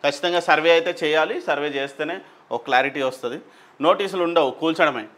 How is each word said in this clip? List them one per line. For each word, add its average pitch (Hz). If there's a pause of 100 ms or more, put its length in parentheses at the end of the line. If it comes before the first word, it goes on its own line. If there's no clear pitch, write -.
ఖచ్చితంగా 175
సర్వే 165
అయితే 170
చేయాలి, 160
సర్వే 147
చేస్తేనే 147 (320)
ఒక 117
క్లారిటీ 135
వస్తది. 127 (400)
నోటీసులు 196
ఉండవు, 165
కూల్చడమే. 156 (100)